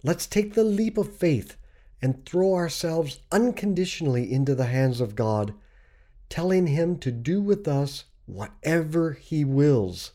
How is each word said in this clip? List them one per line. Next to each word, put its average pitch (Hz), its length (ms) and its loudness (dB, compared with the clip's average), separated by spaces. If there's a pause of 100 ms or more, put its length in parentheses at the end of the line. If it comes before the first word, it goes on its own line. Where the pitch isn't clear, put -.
Let's 170 200 0
take 208 300 -2
the 226 80 4
leap 220 340 0
of 208 160 -2
faith 147 440 0 (440)
and 131 240 -2
throw 185 300 2
ourselves 165 680 -2 (100)
unconditionally 180 1000 0
into 135 220 2
the 127 120 0
hands 127 340 0
of 107 160 -4
God, 107 360 0 (760)
telling 180 400 0
him 170 300 0
to 131 120 -4
do 127 300 -2
with 202 260 0
us 143 380 -2 (220)
whatever 156 880 -2
he 151 300 -2
wills. 135 720 2